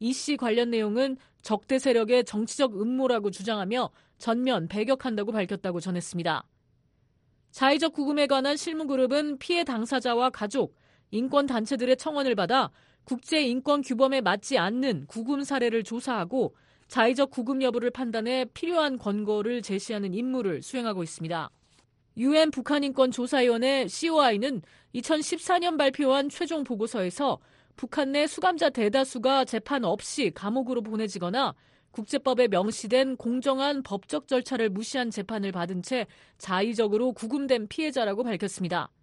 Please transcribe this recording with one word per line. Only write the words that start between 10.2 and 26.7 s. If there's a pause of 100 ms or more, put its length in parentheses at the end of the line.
가족, (380)
인권단체들의
청원을
받아 (320)
국제
인권
규범에
맞지
않는
구금
사례를
조사하고 (320)
자의적
구금
여부를
판단해
필요한
권고를
제시하는
임무를
수행하고
있습니다. (680)
유엔
북한
인권
조사위원회
씨오아이는 (300)
이천십사
년
발표한
최종
보고서에서 (380)